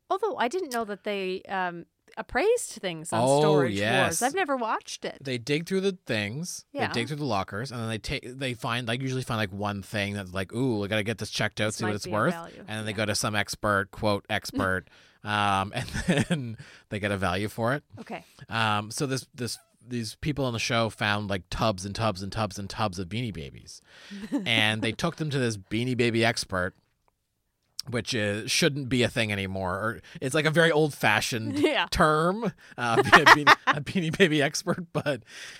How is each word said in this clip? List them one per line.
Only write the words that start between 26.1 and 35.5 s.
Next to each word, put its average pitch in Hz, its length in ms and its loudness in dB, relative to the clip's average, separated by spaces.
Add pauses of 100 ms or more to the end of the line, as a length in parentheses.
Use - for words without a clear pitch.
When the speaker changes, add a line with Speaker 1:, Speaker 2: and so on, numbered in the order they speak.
Speaker 2:
expert, 95 520 0 (1120)
which 120 280 -4
is, 104 340 -2
shouldn't 143 400 0
be 123 140 2
a 107 40 4
thing 110 240 -2
anymore. 95 440 -2
Or 104 260 -4 (180)
it's, 135 140 -2
like, 156 120 2
a 156 40 2
very 165 220 6
old-fashioned 131 880 2
Speaker 1:
<laughs> - 0 -
Yeah. 247 320 2
Speaker 2:
term, 175 600 4 (280)
uh, 117 160 2
<laughs> 392 80 6
be-, - 60 -2
a - 160 10
Beanie, - 300 8 (120)
a 196 140 2
Beanie 160 360 -2
Baby 156 240 6
expert. 170 500 -2
But 143 300 -2 (380)